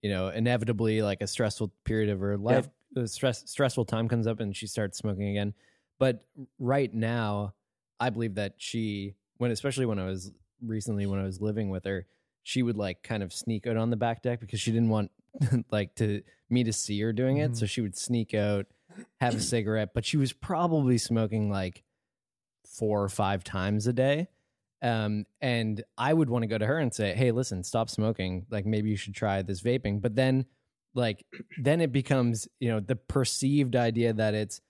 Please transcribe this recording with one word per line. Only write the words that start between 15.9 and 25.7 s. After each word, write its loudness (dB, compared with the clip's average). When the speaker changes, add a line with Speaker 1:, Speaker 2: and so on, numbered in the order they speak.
Speaker 1:
to, 0
me 4
to 0
see -2
her 0
doing 2
it. 2
Speaker 3:
Mm-hmm. -4
Speaker 1:
So 2
she -4
would -2
sneak -2
out, 2
have 2
a -2
cigarette, 0
but -2
she 0
was 2
probably 2
smoking, 0
like, -4
four 0
or 0
five 0
times 0
a 2
day. 2
Um, 0
and 0